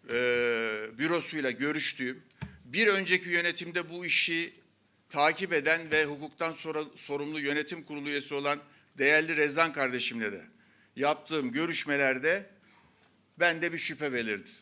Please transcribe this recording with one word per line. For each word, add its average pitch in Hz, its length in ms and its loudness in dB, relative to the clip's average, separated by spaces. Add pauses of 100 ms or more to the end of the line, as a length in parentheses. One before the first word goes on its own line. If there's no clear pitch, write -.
(100)
e, 117 40 -2 (840)
bürosuyla 156 520 0
görüştüğüm, 131 720 -2 (420)
bir 170 220 2
önceki 185 420 2
yönetimde 170 640 -2
bu 175 160 -8
işi 165 480 0 (560)
takip 160 420 2
eden 160 380 2
ve 156 140 4
hukuktan 147 480 -6
sonra 156 300 -6 (140)
sorumlu 147 440 -6
yönetim 147 420 -2
kurulu 147 260 -8
üyesi 143 260 -4
olan 143 240 0 (400)
değerli 156 380 4
Rezan 151 360 4
kardeşimle 120 600 -2
de 87 120 -12 (520)
yaptığım 143 560 0
görüşmelerde 147 1000 0 (920)
bende 165 320 2
bir 160 60 -6
şüphe 143 340 -4
belirdi. 110 380 -2 (120)